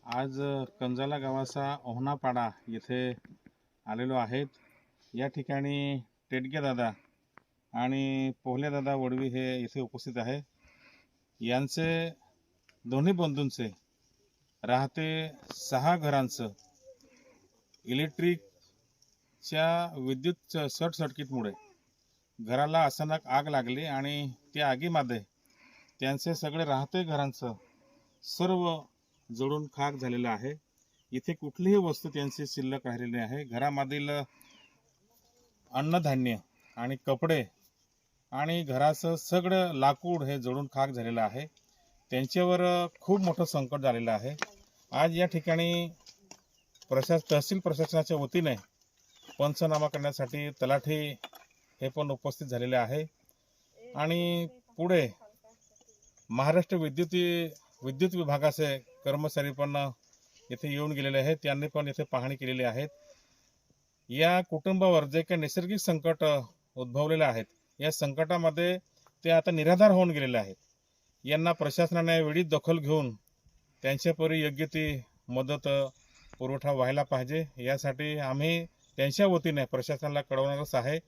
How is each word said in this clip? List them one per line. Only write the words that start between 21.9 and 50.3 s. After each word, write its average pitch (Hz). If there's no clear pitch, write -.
घराला 147
अचानक 156
आग 143
लागली 135
आणि 143
त्या 147
आगीमध्ये 131
त्यांचे 139
सगळे 156
राहते 143
घरांचं 139
सर्व 175
जळून 143
खाक 143
झालेलं 123
आहे. 117
इथे 131
कुठलीही 180
वस्तू 165
त्यांची 143
शिल्लक 131
राहिलेली 120
नाही 120
आहे. 135
घरामधील 139
अन्नधान्य 135
आणि 123
कपडे 143
आणि 160
घराचं 151
सगळं 180
लाकूड 143
हे 139
जळून 131
खाक 139
झालेलं 117
आहे. 120
त्यांच्यावर, 180
अ, 175
खूप 196
मोठं 175
संकट 143
झालेलं 117
आहे. 123
आज 160
या 180
ठिकाणी 170
प्रशास-, 143
तहसील 156
प्रशासनाच्या 160
वतीने 143
पंचनामा 151
करण्यासाठी 143